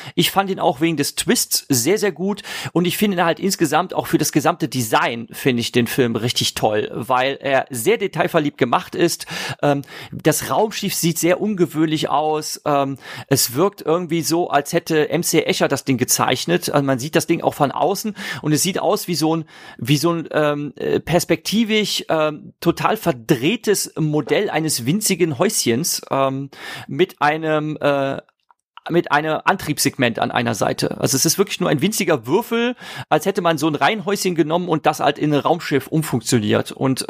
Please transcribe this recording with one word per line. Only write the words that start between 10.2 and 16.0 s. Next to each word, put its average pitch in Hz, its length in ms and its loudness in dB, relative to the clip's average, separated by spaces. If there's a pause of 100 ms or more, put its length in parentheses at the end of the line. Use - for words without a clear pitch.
Raumschiff 196 440 0
sieht - 260 0
sehr 170 200 2
ungewöhnlich 160 720 0
aus. 151 540 -2
Ähm, 139 340 0 (300)
es 123 260 2
wirkt 185 280 0
irgendwie 165 400 0
so, 160 280 0
als 143 220 0
hätte 160 360 0
M 165 140 0
C 165 220 2
Escher 180 240 0
das 139 160 0
Ding 131 140 2
gezeichnet. 127 720 0